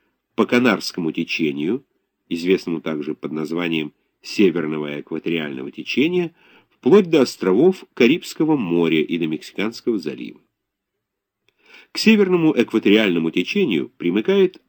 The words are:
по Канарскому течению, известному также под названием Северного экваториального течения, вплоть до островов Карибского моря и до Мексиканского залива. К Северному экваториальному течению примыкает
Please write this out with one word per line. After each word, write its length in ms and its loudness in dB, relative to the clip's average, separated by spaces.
по 120 0
Канарскому 640 0
течению, 720 -4
известному 520 -2
также 340 -6
под 180 -12
названием 600 -4
Северного 800 0
экваториального 720 -6
течения, 600 -2
вплоть 400 4
до 120 4
островов 600 2
Карибского 600 0
моря 460 0
и 160 -4
до 80 -2
Мексиканского 720 -6
залива. 420 -12
К 80 -14
Северному 580 4
экваториальному 760 2
течению 580 -2
примыкает 800 0